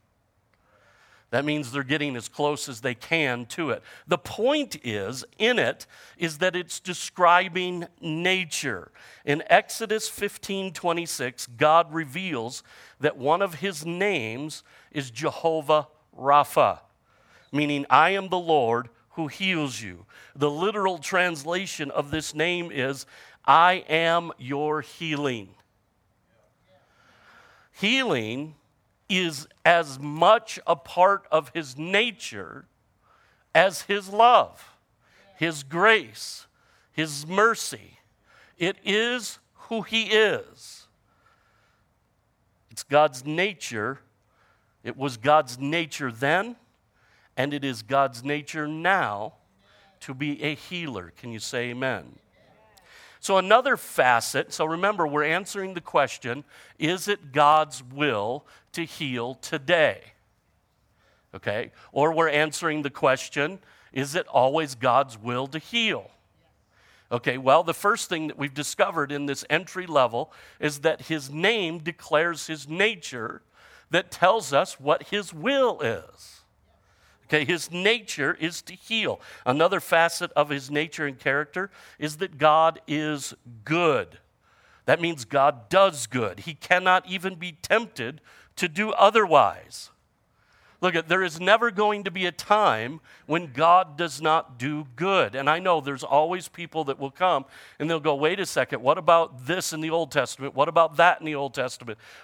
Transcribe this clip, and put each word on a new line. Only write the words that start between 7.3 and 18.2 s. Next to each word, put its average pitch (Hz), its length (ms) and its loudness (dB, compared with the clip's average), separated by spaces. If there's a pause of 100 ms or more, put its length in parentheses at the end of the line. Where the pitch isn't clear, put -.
nature. 165 880 -4 (320)
In 143 240 0
Exodus 214 600 2
fifteen 196 640 -6
twenty-six, 165 720 -4
God 151 460 4
reveals 147 720 -6 (380)
that 117 160 0
one 156 240 0
of 180 140 -4
his 156 320 -8
names 156 760 -4 (280)
is 135 200 -8
Jehovah 151 800 0 (260)
Rapha, 139 680 4 (680)
meaning 147 380 -2
"I 151 220 8
am 190 180 -2